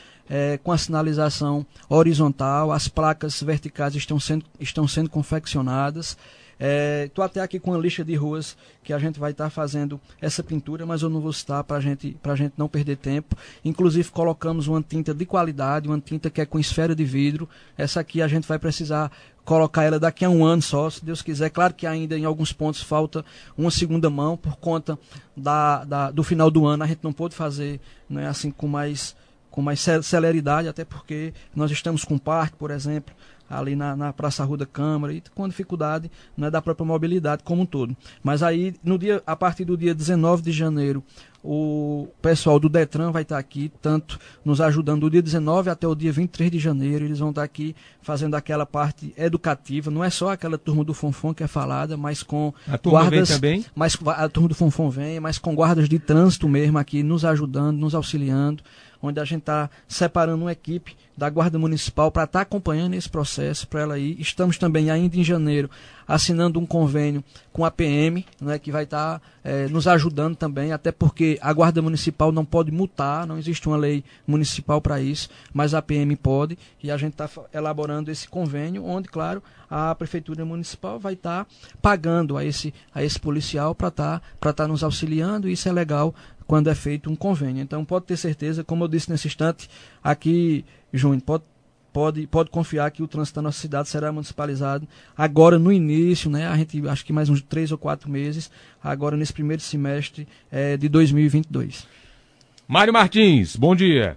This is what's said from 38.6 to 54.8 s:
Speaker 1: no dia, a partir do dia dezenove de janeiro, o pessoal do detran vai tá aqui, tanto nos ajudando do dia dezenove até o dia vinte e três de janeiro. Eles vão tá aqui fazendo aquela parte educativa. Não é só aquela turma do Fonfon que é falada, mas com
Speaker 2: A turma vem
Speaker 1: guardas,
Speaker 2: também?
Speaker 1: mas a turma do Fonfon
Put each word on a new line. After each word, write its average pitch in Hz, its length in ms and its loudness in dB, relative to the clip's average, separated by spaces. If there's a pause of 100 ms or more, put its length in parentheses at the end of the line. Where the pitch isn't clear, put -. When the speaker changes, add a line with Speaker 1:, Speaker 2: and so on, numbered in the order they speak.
Speaker 1:
no 180 140 2
dia, 202 280 0
a 160 100 -2
partir 180 300 0
do 175 120 0
dia 170 160 2
dezenove 165 480 2
de 165 100 -2
janeiro, 147 520 0 (440)
o 151 600 -2 (160)
pessoal 156 360 6
do 151 80 4
detran 160 440 2
vai 160 120 -2
tá 151 140 -6
aqui, 143 420 -8
tanto 156 400 -2 (240)
nos 147 160 2
ajudando 151 420 2
do 156 100 2
dia 175 100 6
dezenove 165 480 0
até 170 180 -2
o 160 60 2
dia 156 180 -2
vinte 170 180 0
e - 40 -10
três 170 160 0
de 170 80 -2
janeiro. 147 480 0
Eles 151 140 -4
vão 151 120 -2
tá 147 120 -4
aqui 151 320 -8 (260)
fazendo 151 320 -4
aquela 147 320 -2
parte 147 500 -6
educativa. 151 760 -4
Não 156 120 -2
é 185 60 0
só 180 220 -2
aquela 165 260 -4
turma 151 260 0
do 151 80 -4
Fonfon 151 440 -4
que - 80 -8
é 151 40 -4
falada, 139 480 -4
mas 147 280 -6
com 151 280 -2 (160)
Speaker 2:
A 139 120 -4
turma 160 220 8
vem 160 100 8
Speaker 1:
guardas, 151 180 4
Speaker 2:
também? 151 340 2 (120)
Speaker 1:
mas 156 200 2 (120)
a 156 200 2
turma 165 220 4
do 156 60 0
Fonfon 160 340 4